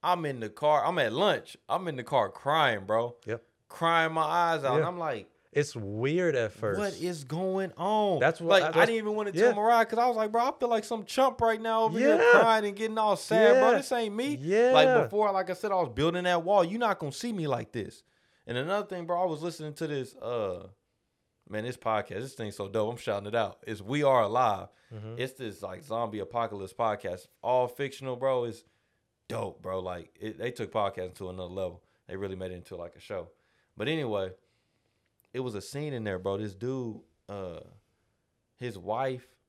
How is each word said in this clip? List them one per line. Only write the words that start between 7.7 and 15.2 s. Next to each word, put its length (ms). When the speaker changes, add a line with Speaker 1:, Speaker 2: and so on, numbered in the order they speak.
Speaker 1:
on?" 440
Speaker 2:
That's 200
what 100
Speaker 1:
Like, 120
Speaker 2:
I, 60
Speaker 1:
I 20
Speaker 2:
that's 160
Speaker 1:
didn't 120
even 160
wanna 200
Speaker 2:
yeah. 120
Speaker 1:
tell 100
Mariah 280
'cause 140
I 80
was 100
like, 160
"Bro, 100
I 160
feel 100
like 160
some 200
chump 360
right 200
now 240
over 140
here 180
Speaker 2:
Yeah. 240
Speaker 1:
crying 260
and 100
getting 220
all 180
sad, 440
bro. 120
Speaker 2:
Yeah. 40
Speaker 1:
This 160
ain't 220
me." 260
Speaker 2:
Yeah. 320
Speaker 1:
Like, 320
before, 280